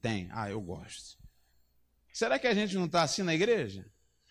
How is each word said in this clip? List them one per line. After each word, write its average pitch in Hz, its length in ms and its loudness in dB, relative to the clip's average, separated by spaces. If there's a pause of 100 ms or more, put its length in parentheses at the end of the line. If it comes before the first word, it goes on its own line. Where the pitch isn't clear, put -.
Tem. 101 320 -2
Ah, 104 180 -4
eu 107 100 -4
gosto. - 580 -12 (960)
Será 247 260 0
que 262 80 0
a 233 80 4
gente 196 220 2
não 180 120 0
tá 170 140 4
assim 160 200 0
na 170 120 2
igreja? 156 560 2 (400)